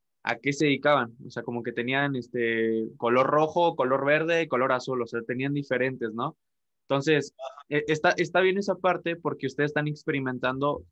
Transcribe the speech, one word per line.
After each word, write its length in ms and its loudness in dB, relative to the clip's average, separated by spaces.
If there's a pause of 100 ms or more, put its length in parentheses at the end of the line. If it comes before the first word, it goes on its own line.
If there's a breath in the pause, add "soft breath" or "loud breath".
(220)
a 140 -2
qué 160 -2
se 140 2
dedicaban. 500 2 (100)
O 40 -16
sea, 120 -8
como 220 -6
que 80 -4
tenían, 420 0
este, 720 0 (100)
color 300 4
rojo, 480 2
color 320 0
verde, 400 2
color 240 2
azul. 320 -2
O 40 -4
sea, 200 -6
tenían 260 -2
diferentes, 640 -2
¿no? 220 -4 (520)
Entonces, 460 0 (340 loud breath)
e-, 200 -2
está, 280 2
está 240 0
bien 180 2
esa 180 -2
parte 400 0
porque 320 -4
ustedes 220 -2
están 180 -2
experimentando 1040 -2